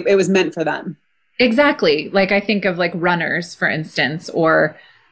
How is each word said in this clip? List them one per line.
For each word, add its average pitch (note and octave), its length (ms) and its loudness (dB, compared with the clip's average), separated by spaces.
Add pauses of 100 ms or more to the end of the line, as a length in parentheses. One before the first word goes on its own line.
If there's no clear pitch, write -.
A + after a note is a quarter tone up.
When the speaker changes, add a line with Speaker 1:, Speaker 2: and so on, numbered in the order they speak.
(100)
Speaker 1:
it G3+ 40 4
was F#3+ 140 2
meant F#3 240 2
for E3 100 -4
them. D#3 360 -6 (400)
Speaker 2:
Exactly. A#3+ 720 2
Like, G3 220 2
I G3+ 80 2
think G#3 240 -2
of, F3+ 140 -2
like, F3 160 -2
runners, E3 600 -2
for F3+ 140 -2
instance, D#3 600 -4
or, D#3 440 2 (380)